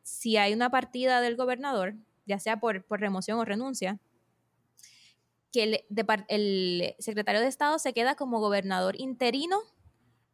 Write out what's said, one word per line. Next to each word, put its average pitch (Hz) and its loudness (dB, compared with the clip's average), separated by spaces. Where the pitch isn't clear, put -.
si - -2
hay 208 4
una 247 2
partida 254 2
del 240 0
gobernador, 247 -2
ya 196 -2
sea 220 -2
por, 214 -2
por 208 -4
remoción 202 -2
o 226 0
renuncia, 208 -4
que 233 4
el 214 2
depart-, 208 0
el 190 0
secretario 208 0
de 240 2
Estado 294 0
se 269 -2
queda 240 2
como 247 -2
gobernador 196 0
interino 262 0